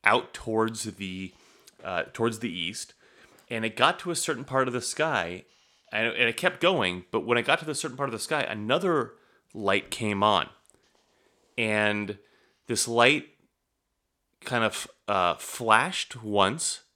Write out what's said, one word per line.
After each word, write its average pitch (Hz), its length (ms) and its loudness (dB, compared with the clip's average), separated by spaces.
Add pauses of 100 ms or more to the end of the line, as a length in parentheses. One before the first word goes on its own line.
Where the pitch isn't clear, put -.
out - 300 2
towards 110 500 -2
the, 95 500 -10 (500)
uh, 87 200 -4 (100)
towards 113 260 -2
the 110 120 -6
east, 87 420 -8 (560)
and 113 140 -4
it 110 120 -4
got 156 240 2
to 180 120 -6
a 160 40 -2
certain 147 300 -4
part 131 220 0
of 123 60 -4
the 123 80 -2
sky, 101 640 -2 (460)
and, 110 160 0
and 117 220 2
it 113 80 -4
kept - 220 0
going, 101 520 2
but 80 140 0
when 120 120 4
it 117 80 0
got 156 140 2
to 160 60 -12
the 151 100 -4
certain 127 220 -8
part 139 120 -2
of 113 40 -6
the 107 60 -8
sky, 151 220 -2
another 131 720 0 (400)
light 101 380 0
came 104 320 -2
on, 98 260 4 (1080)
and 104 600 0 (500)
this 117 200 -2
light 120 400 4 (1120)
kind 117 240 0
of, - 240 -2 (200)
uh, 90 280 4
flashed 120 880 0
once 104 580 2 (140)